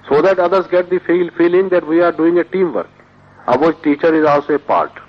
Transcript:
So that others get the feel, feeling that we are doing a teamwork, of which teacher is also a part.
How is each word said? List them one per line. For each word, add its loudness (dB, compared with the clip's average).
So 2
that 2
others 0
get 0
the -2
feel, -2
feeling 2
that 0
we 0
are 2
doing 0
a -2
teamwork, -4
of 0
which 0
teacher 0
is 2
also 0
a -2
part. -2